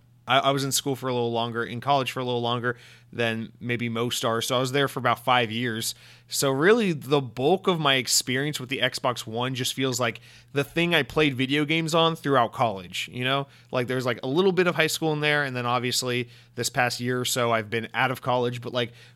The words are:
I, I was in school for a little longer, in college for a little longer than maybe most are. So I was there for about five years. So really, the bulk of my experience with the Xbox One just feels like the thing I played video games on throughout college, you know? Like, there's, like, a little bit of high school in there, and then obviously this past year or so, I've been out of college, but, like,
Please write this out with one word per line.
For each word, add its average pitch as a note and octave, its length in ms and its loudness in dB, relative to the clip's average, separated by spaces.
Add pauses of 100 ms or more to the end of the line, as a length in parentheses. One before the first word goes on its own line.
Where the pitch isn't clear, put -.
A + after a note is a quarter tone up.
(280)
I, B2+ 100 6
I C3+ 120 2
was C#3 140 2
in C3+ 80 -4
school C3+ 240 -2
for B2+ 120 -6
a B2+ 60 0
little A#2+ 180 0
longer, A#2 320 -2
in A#2 160 -8
college C3 320 2
for C3 80 -4
a B2+ 40 -2
little B2 180 0
longer A#2+ 340 -2 (380)
than A2+ 460 -2
maybe A#2+ 280 -2
most A#2 360 -2
are. A2+ 160 2
So B2+ 160 0
I B2 40 4
was C3 120 0
there C#3 160 2
for - 100 -8
about A#2+ 240 0
five B2 280 2
years. A2+ 440 -4 (340)
So - 220 0
really, F#3 420 4
the C#3 280 0
bulk C3+ 460 0
of F3+ 120 2
my C#3+ 180 4
experience C3 600 0
with B2 120 -10
the F3 80 -4
Xbox B2 480 -2
One A#2+ 280 -4
just B2 200 -4
feels C3 260 -2
like A#2 200 -2 (320)
the C#3 120 0
thing E3+ 300 0
I D#3 80 4
played D3+ 320 0
video C3+ 320 0
games D#3+ 280 0
on E3 220 4
throughout C3 360 2
college, G2 600 -2
you B2 120 -6
know? C#3 240 -2 (220)
Like, B2+ 160 0
there's, B2+ 200 -2
like, A#2+ 160 -2
a C3 60 -4
little F#3 240 4
bit F3+ 140 4
of F3 80 2
high D#3+ 120 2
school D#3+ 260 0
in D3+ 80 -2
there, D3 240 2
and C3 100 -6
then B2 120 -4
obviously B2 640 -2 (240)
this A#2+ 160 -4
past B2 300 0
year B2 200 -2
or B2 60 -2
so, A#2+ 260 0
I've A2 160 0
been A2 240 -4
out B2 180 2
of - 120 -6
college, B2 400 -2
but, A#2+ 100 -10
like, A#2+ 200 -2 (240)